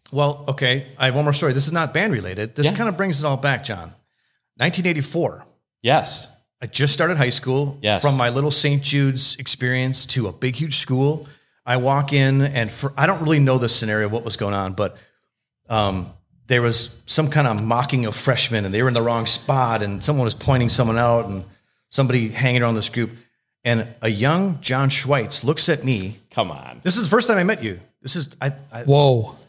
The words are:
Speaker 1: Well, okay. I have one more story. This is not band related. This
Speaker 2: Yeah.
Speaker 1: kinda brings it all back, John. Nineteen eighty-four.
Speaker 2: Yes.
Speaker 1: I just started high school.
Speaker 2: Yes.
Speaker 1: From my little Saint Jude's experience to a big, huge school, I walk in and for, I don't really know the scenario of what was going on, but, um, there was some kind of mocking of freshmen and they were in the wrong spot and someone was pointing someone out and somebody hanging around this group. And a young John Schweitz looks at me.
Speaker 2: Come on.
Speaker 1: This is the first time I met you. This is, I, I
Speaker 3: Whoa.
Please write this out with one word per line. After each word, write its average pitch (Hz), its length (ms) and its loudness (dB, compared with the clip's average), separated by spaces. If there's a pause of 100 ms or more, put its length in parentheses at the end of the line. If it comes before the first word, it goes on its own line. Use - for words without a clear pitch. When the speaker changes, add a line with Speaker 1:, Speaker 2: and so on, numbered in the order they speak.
(120)
Speaker 1:
Well, 143 360 0
okay. 135 380 0 (120)
I 135 80 2
have 127 100 2
one 147 80 2
more 147 80 2
story. 143 200 0
This 139 140 0
is 151 60 -2
not 160 200 -2
band 185 200 0
related. 104 420 -6
This 147 120 2
Speaker 2:
Yeah. 185 100 2
Speaker 1:
kinda 220 160 -2
brings 165 300 -2
it 151 40 0
all 139 100 0
back, 135 280 -2
John. 87 280 -10 (640)
Nineteen 175 300 -2
eighty-four. 147 580 -4 (380)
Speaker 2:
Yes. - 460 0 (320)
Speaker 1:
I 123 60 -10
just 143 260 0
started 170 240 0
high 127 140 2
school. 139 520 -2
Speaker 2:
Yes. 104 200 2
Speaker 1:
From 143 140 4
my 123 120 2
little 139 240 0
Saint 143 320 0
Jude's 139 500 0
experience 127 720 -2
to 113 220 -2
a 87 40 -8
big, 127 220 -4
huge 143 220 -4
school, 139 500 0 (400)
I 123 120 2
walk 139 340 0
in 135 300 4
and 127 280 0
for, 135 260 -6
I 139 120 2
don't 185 120 0
really 151 200 2
know 131 180 4
the 120 100 0
scenario 107 380 0
of 104 60 -4
what 117 120 -4
was 113 120 -6
going 101 180 -2
on, 95 200 -4
but, 98 220 -4 (720)
um, 98 440 0 (340)
there 123 160 2
was 117 320 0 (120)
some 156 240 0
kind 143 160 2
of 107 160 0
mocking 120 420 0
of 107 100 -4
freshmen 120 500 0
and 98 100 -4
they 113 80 2
were 131 60 4
in 120 60 0
the 117 80 2
wrong 117 240 0
spot 120 560 0
and 101 220 -4
someone 143 200 2
was 107 100 0
pointing 127 340 2
someone 113 300 2
out 117 280 2
and 95 180 -8 (460)
somebody 123 380 0
hanging 123 340 0
around 117 120 2
this 107 140 -2
group. 117 220 -4 (540)
And 117 220 0 (160)
a 110 60 0
young 147 520 0
John 135 300 2
Schweitz 131 540 0
looks 151 240 0
at 151 160 0
me. 110 340 -2 (120)
Speaker 2:
Come 98 200 -4
on. 64 320 -16
Speaker 1:
This 180 140 2
is 233 80 0
the 156 60 0
first 233 180 4
time 208 100 4
I 180 60 2
met 202 180 -2
you. 98 160 -6 (240)
This 135 140 -4
is, 147 240 -6
I, 139 120 -2 (200)
I 113 100 -12
Speaker 3:
Whoa. 139 540 4 (120)